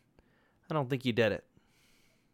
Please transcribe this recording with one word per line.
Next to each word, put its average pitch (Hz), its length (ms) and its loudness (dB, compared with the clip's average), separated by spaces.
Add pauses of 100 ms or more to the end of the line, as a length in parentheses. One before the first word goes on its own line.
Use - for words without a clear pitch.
(720)
I 160 40 -2
don't 135 160 -2
think 135 140 -2
you 123 80 2
did 107 200 4
it. - 120 -8 (880)